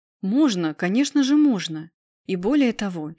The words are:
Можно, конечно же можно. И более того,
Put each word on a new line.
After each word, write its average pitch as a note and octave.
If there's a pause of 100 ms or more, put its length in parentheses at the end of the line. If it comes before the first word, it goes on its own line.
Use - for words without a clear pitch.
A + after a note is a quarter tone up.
(220)
Можно, G3
конечно A#3+
же C4+
можно. E3+ (360)
И F#3+
более A#3+
того, F3